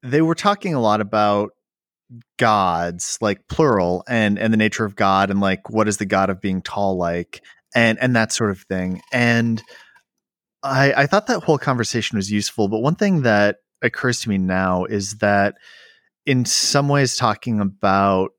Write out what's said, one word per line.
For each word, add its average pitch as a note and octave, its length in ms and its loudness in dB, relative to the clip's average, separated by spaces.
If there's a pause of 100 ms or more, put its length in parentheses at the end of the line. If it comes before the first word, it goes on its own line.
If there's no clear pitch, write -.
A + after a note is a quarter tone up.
they C#3 180 2
were E3 140 2
talking G3+ 400 -2
a B2+ 60 0
lot G#2+ 200 2
about G#2 500 0 (840)
gods, F2 840 0
like, G#2 260 -4
plural, F#2+ 600 0
and, G#2+ 300 0
and A2 160 0
the A2 40 2
nature G#2+ 280 0
of G2 100 -8
God, G2 360 2
and, G2 80 0
like, F#2+ 300 -2
what G#2+ 180 2
is G#2 100 -2
the G#2+ 80 -4
God F#2+ 240 0
of F#2+ 120 -6
being F#2 200 -2
tall G2 360 -4
like, F2 440 -4 (320)
and, A#2 260 2
and B2+ 160 0
that A2+ 180 0
sort G#2+ 180 -2
of F#2 120 -8
thing. F#2 380 -6 (120)
And A#2 500 0 (1000)
I, C#3 320 2
I C#3 120 2
thought G3+ 220 0
that A#3+ 160 -2
whole D3+ 140 2
conversation A#2+ 600 -2
was G2 120 -4
useful, G#2 380 -2
but A2 120 -2
one C#3+ 160 0
thing F#3+ 260 2
that G#2 360 2 (240)
occurs - 400 -2
to - 80 -8
me G2+ 80 0
now F#2 460 0
is G2+ 360 -6
that G2+ 360 2 (680)
in B2+ 180 2
some C#3+ 460 0
ways C#3+ 260 2
talking A2 460 -2
about G2 760 0